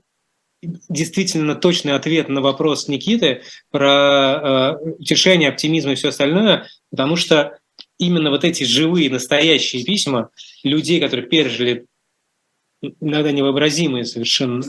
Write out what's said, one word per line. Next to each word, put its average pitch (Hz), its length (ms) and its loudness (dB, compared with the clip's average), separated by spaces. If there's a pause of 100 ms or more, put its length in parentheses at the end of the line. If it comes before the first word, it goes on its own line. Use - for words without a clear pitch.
(880)
действительно 160 640 -2
точный 165 400 2
ответ 156 340 0
на 139 120 -2
вопрос 139 480 0
Никиты 156 540 0 (280)
про, 139 1080 2
э, 160 80 -8 (100)
утешение, 160 500 2
оптимизм 151 420 -2
и 131 40 -2
все 143 140 -2
остальное, 165 560 2 (260)
потому 139 240 -2
что 156 420 0 (400)
именно 170 320 0
вот 143 140 0
эти 170 220 0
живые, 151 440 2
настоящие 131 760 0
письма 135 440 -2 (340)
людей, 156 360 0
которые 131 300 -2
пережили 123 560 0 (1160)
иногда 151 300 0
невообразимые 143 720 0
совершенно, 120 640 -2